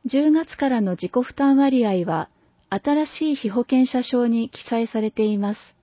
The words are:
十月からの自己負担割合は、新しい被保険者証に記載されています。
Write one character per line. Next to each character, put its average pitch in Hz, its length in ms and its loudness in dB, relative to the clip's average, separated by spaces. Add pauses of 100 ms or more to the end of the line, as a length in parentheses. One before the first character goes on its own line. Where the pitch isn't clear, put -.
十 294 260 2
月 320 240 0
か 277 140 -2
ら 240 100 0
の 190 120 0
自 180 180 -6
己 - 20 -10
負 - 240 -2
担 277 220 4
割 269 280 4
合 185 240 0
は、 160 200 -4 (400)
新 294 360 0
し 311 280 -4
い - 20 0
被 226 140 -6
保 220 140 -2
険 254 220 4
者 254 160 -2
証 240 260 0
に 226 220 0
記 - 200 -20
載 226 180 -2
さ 220 140 -4
れ 214 100 -2
て 220 140 0
い 214 120 0
ま 202 180 -2
す。 - 280 -20